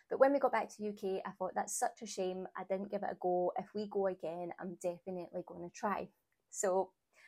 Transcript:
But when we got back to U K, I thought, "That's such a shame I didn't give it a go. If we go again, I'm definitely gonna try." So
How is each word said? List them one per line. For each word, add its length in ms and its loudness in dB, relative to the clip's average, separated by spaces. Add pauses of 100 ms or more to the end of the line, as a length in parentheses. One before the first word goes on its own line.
But 100 2
when 140 10
we 60 6
got 120 4
back 160 2
to 160 -10
U 80 -2
K, 340 -2
I 60 -6
thought, 240 -4
"That's 180 -2
such 280 -2
a 40 -8
shame 400 -2 (120)
I 80 -6
didn't 260 -2
give 120 -2
it 80 -2
a 40 -6
go. 420 2
If 160 -6
we 140 -2
go 200 2
again, 520 -4
I'm 160 -6
definitely 720 -6
gonna 220 -10
try." 400 -2 (400)
So 420 2 (360)